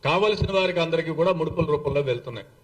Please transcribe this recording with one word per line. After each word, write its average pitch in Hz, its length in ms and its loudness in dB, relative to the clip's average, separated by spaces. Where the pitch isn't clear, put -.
కావలసిన 196 480 2
వారికి 180 280 2
అందరికీ 165 300 0
కూడా 165 220 2
ముడుపుల 160 320 0
రూపంలో 143 360 0
వెళ్తున్నాయి. 120 460 -4